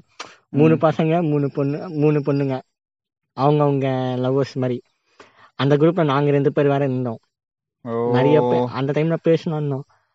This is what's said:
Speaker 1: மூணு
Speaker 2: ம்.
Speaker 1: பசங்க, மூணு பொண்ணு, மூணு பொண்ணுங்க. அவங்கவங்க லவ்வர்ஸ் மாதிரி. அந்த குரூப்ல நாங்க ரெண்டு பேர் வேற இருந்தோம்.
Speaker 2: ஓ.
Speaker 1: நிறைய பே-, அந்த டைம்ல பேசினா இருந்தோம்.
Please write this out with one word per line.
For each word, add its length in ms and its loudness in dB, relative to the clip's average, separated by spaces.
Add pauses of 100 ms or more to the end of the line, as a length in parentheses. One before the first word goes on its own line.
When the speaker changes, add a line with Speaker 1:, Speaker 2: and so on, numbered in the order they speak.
(500)
Speaker 1:
மூணு 260 4
Speaker 2:
ம். 40 -4
Speaker 1:
பசங்க, 500 2
மூணு 240 0
பொண்ணு, 360 -4
மூணு 300 2
பொண்ணுங்க. 400 -2 (800)
அவங்கவங்க 480 2 (300)
லவ்வர்ஸ் 360 -2
மாதிரி. 280 -4 (720)
அந்த 220 2
குரூப்ல 280 2
நாங்க 260 0
ரெண்டு 220 2
பேர் 140 0
வேற 180 0
இருந்தோம். 340 -4 (640)
Speaker 2:
ஓ. 300 -4
Speaker 1:
நிறைய 280 4
பே-, 240 0
அந்த 260 -6
டைம்ல 240 -2 (120)
பேசினா 280 0
இருந்தோம். 280 -6 (320)